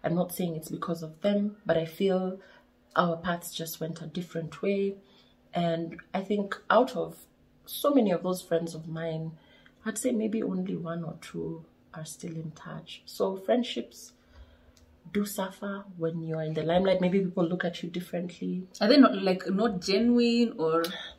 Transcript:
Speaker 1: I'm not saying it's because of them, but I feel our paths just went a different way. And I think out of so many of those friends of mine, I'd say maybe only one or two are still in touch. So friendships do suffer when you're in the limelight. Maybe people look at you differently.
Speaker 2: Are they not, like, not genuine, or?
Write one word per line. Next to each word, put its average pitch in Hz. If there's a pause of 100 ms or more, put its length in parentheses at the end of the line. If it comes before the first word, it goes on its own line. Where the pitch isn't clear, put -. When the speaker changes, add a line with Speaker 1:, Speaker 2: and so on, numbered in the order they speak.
Speaker 1:
I'm 170
not 180
saying 170
it's 160
because 165
of 160
them, 208
but 165
I 165
feel 185 (560)
our 170
paths 175
just -
went 160
a 156
different 165
way. 196 (580)
And 170 (160)
I 196
think 202 (140)
out 226
of 165 (400)
so -
many 220
of 165
those 185
friends 165
of 160
mine, 160 (540)
I'd 220
say 254
maybe 220
only 185
one 165
or 160
two 165 (280)
are 160
still 170
in 160
touch. -
So 190
friendships - (1000)
do 202
suffer 202 (140)
when 165
you're 160
in 156
the 156
limelight. 185
Maybe 185
people 180
look 175
at 170
you 170
differently. 180 (140)
Speaker 2:
Are 202
they 285
not, 240
like, 185
not 196
genuine, 233
or? 160 (360)